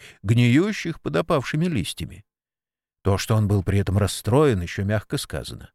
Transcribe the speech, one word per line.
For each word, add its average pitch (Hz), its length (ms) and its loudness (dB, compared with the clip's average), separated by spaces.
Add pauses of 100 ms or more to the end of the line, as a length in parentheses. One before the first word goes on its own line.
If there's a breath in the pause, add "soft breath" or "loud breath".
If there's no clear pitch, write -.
(240 loud breath)
гниющих 123 760 2
под 160 160 -6
опавшими 160 500 0
листьями. 90 600 -6 (800)
То, 95 140 2
что - 180 -2
он 107 120 2
был 98 160 2
при 98 160 0
этом 95 180 0
расстроен, 107 640 2
еще 85 220 -6
мягко 107 340 -4
сказано. - 580 -10